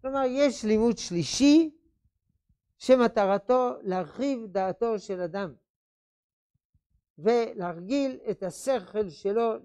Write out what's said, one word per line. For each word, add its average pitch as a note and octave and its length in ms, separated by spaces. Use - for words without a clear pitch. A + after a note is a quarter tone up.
כלומר, C4+ 280
יש C4 360
לימוד A3 340
שלישי C#4+ 720
שמטרתו A#3+ 920
להרחיב A3 640
דעתו F#3+ 520
של F#3 220
אדם F3+ 340
ולהרגיל A3+ 1000
את - 120
השכל G#3 680
שלו G#3+ 440